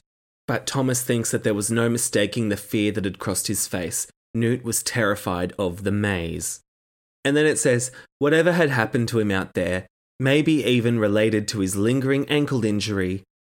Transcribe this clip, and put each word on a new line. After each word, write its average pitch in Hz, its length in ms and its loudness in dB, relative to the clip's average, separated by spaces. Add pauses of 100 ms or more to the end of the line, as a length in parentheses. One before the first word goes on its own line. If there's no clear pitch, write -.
(480)
But 117 180 -4
Thomas 131 360 0
thinks 117 280 0
that - 140 -2
there 110 80 2
was 104 180 -2
no 117 200 2
mistaking 110 580 0
the 101 80 0
fear 104 360 0
that 101 120 -4
had 95 140 -6
crossed - 300 -4
his 101 180 -2
face. - 400 -6 (260)
Newt 117 320 0
was 113 180 -4
terrified 98 760 0
of 95 260 -4
the 98 80 0
maze. 90 680 -2 (600)
And 139 140 2
then 151 80 4
it 151 140 2
says, 123 320 2 (280)
"Whatever 160 340 4
had 170 180 4
happened 117 380 0
to 117 100 0
him 107 120 2
out 95 220 -2
there, 92 340 -2 (320)
maybe 143 460 2
even 120 340 2
related 107 500 2
to 104 120 -4
his 95 160 0
lingering 131 540 0
ankle 143 340 0
injury, 98 600 -2 (180)